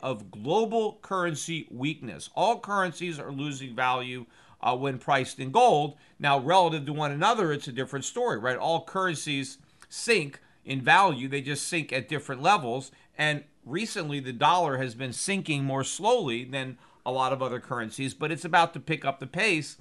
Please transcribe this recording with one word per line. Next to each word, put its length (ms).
of 300
global 720
currency 680
weakness. 640
All 280
currencies 580
are 120
losing 440
value, 500
uh, 160
when 220
priced 400
in 120
gold. 460
Now, 220
relative 460
to 80
one 180
another, 400
it's 160
a 60
different 320
story, 340
right? 180
All 280
currencies 720
sink 500
in 160
value. 480
They 140
just 260
sink 240
at 160
different 340
levels. 500
And 260
recently, 560
the 100
dollar 460
has 180
been 180
sinking 520
more 180
slowly 640
than 320
a 80
lot 220
of 80
other 180
currencies, 540
but 180
it's 140
about 300
to 40
pick 240
up 160
the 60
pace. 560